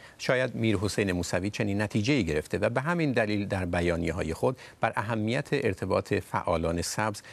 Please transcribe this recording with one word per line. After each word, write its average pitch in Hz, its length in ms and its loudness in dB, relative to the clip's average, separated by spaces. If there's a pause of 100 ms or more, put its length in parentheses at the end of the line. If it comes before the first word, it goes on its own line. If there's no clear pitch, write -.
(180)
شاید 127 380 0
میر 113 220 2
حسین 101 340 0
موسوی 90 380 0
چنین 101 320 -2
نتیجه‌ای 110 440 2
گرفته 78 320 0
و 104 120 2
به 123 120 0
همین 160 300 0
دلیل 104 360 2
در 95 180 -2
بیانیه‌های 85 680 0
خود 127 240 0 (240)
بر 113 140 0
اهمیت 113 560 -2
ارتباط 98 640 0
فعالان 85 680 0
سبز 107 400 -4 (120)